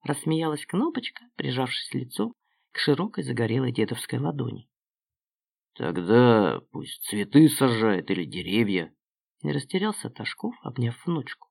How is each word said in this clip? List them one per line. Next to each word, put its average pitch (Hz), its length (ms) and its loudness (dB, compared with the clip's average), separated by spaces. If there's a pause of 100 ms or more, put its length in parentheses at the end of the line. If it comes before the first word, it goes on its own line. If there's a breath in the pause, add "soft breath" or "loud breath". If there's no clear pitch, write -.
Рассмеялась 156 640 -2
Кнопочка, 254 580 -4 (120)
прижавшись 131 560 -4
лицом - 420 -6 (380)
к - 60 -10
широкой 160 460 0
загорелой 120 480 -2
дедовской 117 460 -4
ладони. 135 500 -6 (1040)
«Тогда 95 840 4 (120)
пусть - 320 -10
цветы 107 440 6
сажает 113 640 2
или 90 140 -2
деревья», 90 680 0 (500)
не 147 100 -2
растерялся 185 580 -4
Ташков, - 520 -8
обняв 120 320 -4 (120)
внучку. 160 440 -6